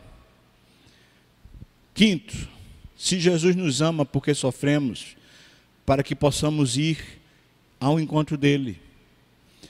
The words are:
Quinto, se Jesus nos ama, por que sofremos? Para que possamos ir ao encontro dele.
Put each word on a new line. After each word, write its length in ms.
Quinto, 540
se 220
Jesus 380
nos 260
ama, 220
por 180
que 100
sofremos? 840
Para 200
que 100
possamos 600
ir 440
ao 180
encontro 380
dele. 440